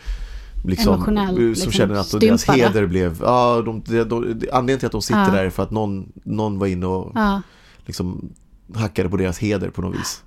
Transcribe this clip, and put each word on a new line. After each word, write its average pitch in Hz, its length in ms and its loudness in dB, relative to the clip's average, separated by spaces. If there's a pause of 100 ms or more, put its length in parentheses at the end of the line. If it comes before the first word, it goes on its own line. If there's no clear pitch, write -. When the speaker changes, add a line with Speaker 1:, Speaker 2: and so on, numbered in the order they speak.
(640)
Speaker 1:
liksom, 95 300 2
Speaker 2:
Emotionell, 202 400 0
Speaker 1:
som 117 140 2
Speaker 2:
liksom, 113 240 -2
Speaker 1:
känner 104 220 2
att 101 260 0
deras 220 220 6
Speaker 2:
stympade. 131 260 4
Speaker 1:
heder 104 180 2
blev, 87 360 0
ja, 120 440 4
de, 113 200 -6
de, 113 180 2
de, 113 120 -2 (360)
anledningen 127 260 2
till 123 80 -2
att 110 60 -2
de 107 100 -4
sitter - 180 2
Speaker 2:
Ja. 95 100 4
Speaker 1:
där 95 140 2
är 92 60 0
för 95 120 -2
att 95 80 -4
någon, 101 420 -4 (120)
någon 107 340 -2
var 98 80 0
inne 92 200 -2
och 92 280 -4
Speaker 2:
Ja. 202 280 0 (440)
Speaker 1:
liksom - 460 -6 (420)
hackade 98 340 -2
på 95 80 -2
deras 92 220 0
heder 98 320 -2
på - 120 -8
något 92 180 -4
vis. - 260 -10